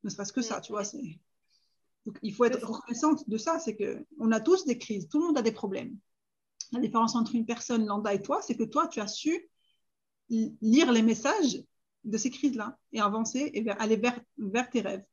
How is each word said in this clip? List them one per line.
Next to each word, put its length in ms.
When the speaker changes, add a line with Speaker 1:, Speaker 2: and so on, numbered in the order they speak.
Speaker 1:
Ne 60
serait-ce 240
que 80
ça, 140
Speaker 2:
Mhm. 80
Speaker 1:
tu 80
vois, 120
c'est... 360
Donc, 160
il 100
faut 120
être 100
Speaker 2:
C'est 60
ça. 60
Speaker 1:
reconnaissante 640
de 80
ça, 220
c'est 160
que 280
on 120
a 80
tous 260
des 140
crises, 300
tout 100
le 80
monde 100
a 60
des 80
problèmes. 440
La 80
différence 360
entre 200
une 100
personne 400
lambda 280
et 80
toi, 200
c'est 140
que 80
toi, 240
tu 140
as 60
su 400
li-, 320
lire 300
les 100
messages 600
de 120
ces 140
crises-là 480
et 80
avancer 520
et 80
vers, 180
aller 180
vers, 220
vers 320
tes 120
rêves. 320